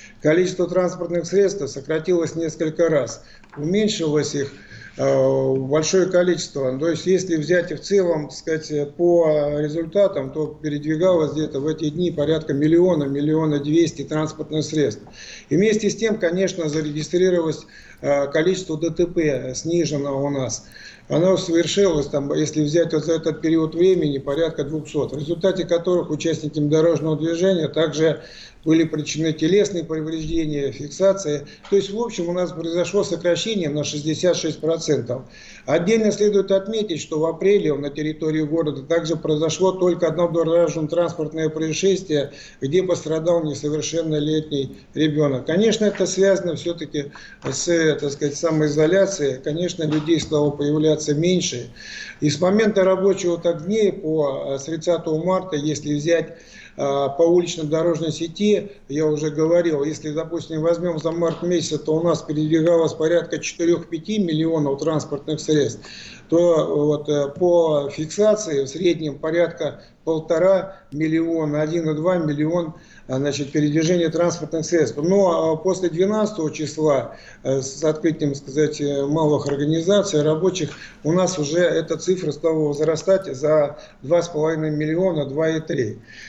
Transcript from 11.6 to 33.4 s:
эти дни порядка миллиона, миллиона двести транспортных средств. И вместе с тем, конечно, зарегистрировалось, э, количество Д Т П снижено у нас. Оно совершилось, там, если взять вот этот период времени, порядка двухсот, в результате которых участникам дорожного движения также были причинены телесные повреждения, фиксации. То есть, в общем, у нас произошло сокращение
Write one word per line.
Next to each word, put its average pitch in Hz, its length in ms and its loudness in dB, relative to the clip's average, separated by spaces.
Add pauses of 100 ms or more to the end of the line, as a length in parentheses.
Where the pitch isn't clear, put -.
эти 156 220 -2
дни 170 200 -2
порядка 156 440 0
миллиона, 160 500 4
миллиона 147 560 0
двести 151 440 0
транспортных 156 600 -4
средств. 147 380 0 (480)
И 147 80 2
вместе 214 320 2
с - 80 -2
тем, 220 200 -2
конечно, 170 520 -2
зарегистрировалось, 160 960 0 (340)
э, 139 280 0
количество 165 520 0
Д 165 120 -2
Т 170 160 0
П 135 480 -2
снижено 143 680 -2
у 143 60 -2
нас. 131 360 -4 (440)
Оно 175 260 4
совершилось, 170 720 2
там, 143 260 -2
если 151 300 0
взять 160 300 0
вот 151 160 0
этот 160 320 -2
период 160 340 2
времени, 165 440 2
порядка 147 440 -2
двухсот, 143 480 -4
в 131 60 -6
результате 165 480 -2
которых 170 460 0
участникам 151 580 -2
дорожного 156 480 2
движения 165 500 0
также 156 540 0 (420)
были 160 220 4
причинены 156 480 -2
телесные 180 500 2
повреждения, 156 880 -4
фиксации. 147 760 0 (240)
То 196 60 2
есть, 190 160 2
в 214 80 -4
общем, 190 300 -4
у - 20 0
нас 175 220 -2
произошло 170 500 -2
сокращение 175 640 -2